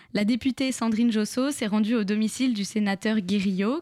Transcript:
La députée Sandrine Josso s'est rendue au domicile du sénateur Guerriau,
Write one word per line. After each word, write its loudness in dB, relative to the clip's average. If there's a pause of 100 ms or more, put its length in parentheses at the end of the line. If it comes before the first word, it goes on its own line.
(140)
La 0
députée 0
Sandrine 2
Josso 0
s'est -4
rendue 2
au 2
domicile 0
du -4
sénateur 0
Guerriau, 0